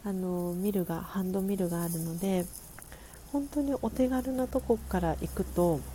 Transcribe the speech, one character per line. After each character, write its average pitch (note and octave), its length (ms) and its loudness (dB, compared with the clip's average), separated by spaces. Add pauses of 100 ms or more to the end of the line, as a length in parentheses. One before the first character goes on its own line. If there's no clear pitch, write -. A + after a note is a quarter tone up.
あ G3+ 80 -2
の、 F3+ 420 0
ミ F#3+ 160 2
ル F#3+ 140 2
が、 E3 160 -2
ハ F#3 220 -2
ン F#3 100 0
ド F#3+ 80 2
ミ G3 160 2
ル F#3 120 2
が E3+ 140 0
あ E3+ 60 0
る E3+ 120 -2
の E3 160 -4
で、 F3+ 300 2 (840)
本 C#4+ 160 0
当 D4 120 0
に C#4 220 2
お A3 80 2
手 B3+ 180 4
軽 B3+ 220 0
な B3+ 160 0
と B3+ 140 0
こ A#3 160 4
か F#3+ 240 -2
ら E3 200 2
行 E3+ 60 -2
く - 180 -2
と E3+ 360 4 (140)